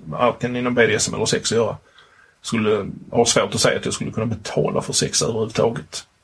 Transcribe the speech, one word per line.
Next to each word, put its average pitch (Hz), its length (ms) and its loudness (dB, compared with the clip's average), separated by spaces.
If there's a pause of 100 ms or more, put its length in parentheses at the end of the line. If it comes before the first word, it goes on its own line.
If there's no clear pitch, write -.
varken 120 520 -2
inom 123 180 -2
B 117 120 6
D 107 80 4
S - 140 0
M 104 60 -6
eller 107 120 -2
sex - 260 0
att 110 60 2
göra, 110 180 0 (680)
skulle 107 480 0 (200)
ha 120 140 4
svårt 104 300 2
att 110 60 0
säga - 180 2
att - 60 -8
jag - 100 -4
skulle - 160 -6
kunna 113 160 -2
betala - 560 -2
för - 100 -8
sex - 300 0
överhuvudtaget. 113 840 -2 (180)